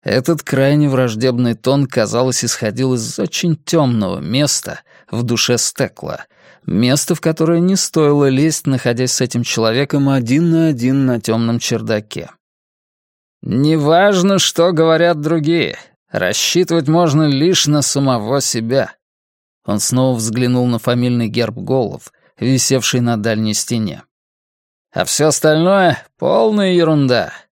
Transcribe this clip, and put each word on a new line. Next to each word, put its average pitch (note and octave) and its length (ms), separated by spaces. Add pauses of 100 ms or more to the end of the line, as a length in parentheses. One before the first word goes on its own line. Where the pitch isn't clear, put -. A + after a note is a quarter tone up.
Этот D3+ 400
крайне C#3+ 460
враждебный B2 640
тон, C#3 320
казалось, A#2+ 560
исходил A#2+ 520
из A2+ 240
очень F3 360
темного A#2+ 640
места A2+ 600 (300)
в A#2 120
душе A#2+ 360
Стекла, - 680 (400)
места, B2+ 500
в - 60
которое E3 400
не F#3+ 160
стоило D3 520
лезть, C#3+ 380
находясь B2+ 460
с - 80
этим B2 220
человеком C#3 680
один C#3 420
на D#3+ 180
один C3+ 360
на B2 160
темном A#2 380
чердаке. A2 720 (1120)
«Неважно, E3 960
что E3+ 340
говорят D#3+ 480
другие. D#3+ 560 (340)
Рассчитывать E3 800
можно D#3 400
лишь D3+ 380
на D3 160
самого C3+ 580
себя». A#2+ 540 (680)
Он G2+ 160
снова B2+ 360
взглянул B2 500
на A#2 120
фамильный A#2+ 500
герб A#2 280
Голлов, B2 560 (260)
висевший B2+ 600
на A#2+ 160
дальней G#2+ 380
стене. A2 480 (920)
«А F#2 120
все C#3+ 220
остальное — D#3+ 760 (160)
полная G#3 540
ерунда». C#3 600 (220)